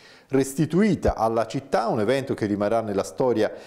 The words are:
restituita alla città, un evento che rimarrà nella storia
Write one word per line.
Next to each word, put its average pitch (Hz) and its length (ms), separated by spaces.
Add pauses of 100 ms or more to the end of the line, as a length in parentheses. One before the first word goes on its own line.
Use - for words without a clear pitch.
(280)
restituita 147 840
alla 113 320
città, 190 400
un 156 140
evento 123 340
che 113 120
rimarrà 104 340
nella 101 240
storia 110 480 (140)